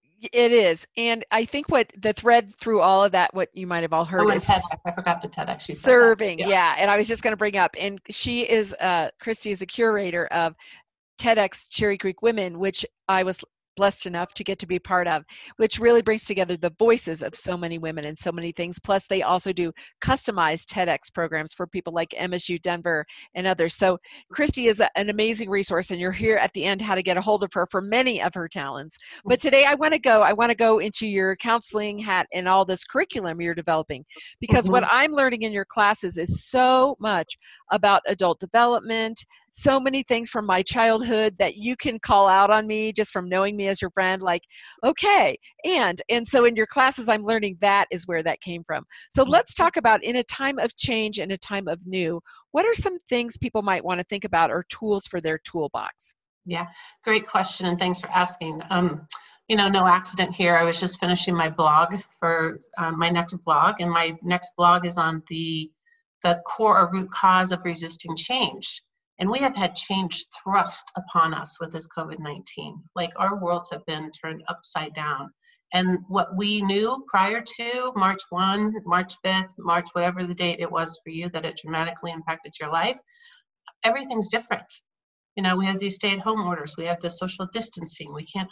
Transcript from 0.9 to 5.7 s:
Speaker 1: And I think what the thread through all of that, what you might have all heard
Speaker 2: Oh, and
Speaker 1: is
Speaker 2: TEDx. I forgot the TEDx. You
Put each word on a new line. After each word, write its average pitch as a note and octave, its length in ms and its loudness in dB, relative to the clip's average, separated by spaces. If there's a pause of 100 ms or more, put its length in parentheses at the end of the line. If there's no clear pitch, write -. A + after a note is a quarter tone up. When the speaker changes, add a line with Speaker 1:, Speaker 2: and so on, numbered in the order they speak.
Speaker 1:
And A#3 320 -2
I A#3+ 160 2
think C#4+ 240 -8
what B3 220 2 (100)
the G#3+ 100 0
thread A3+ 440 4
through G#3+ 260 0
all F#3+ 220 6
of G3+ 80 4
that, F3+ 240 2
what F#3 180 -2
you F#3 140 -10
might E3+ 160 -2
have D#3+ 100 -2
all D#3+ 100 2
heard F#3+ 200 0
Speaker 2:
Oh, G#3 60 4
and G3 80 2
Speaker 1:
is F#3 100 -4
Speaker 2:
TEDx. F#3+ 140 6 (220)
I F3 100 -6
forgot F3 280 -2
the - 60 -10
TEDx. - 420 -8
You D3+ 60 -8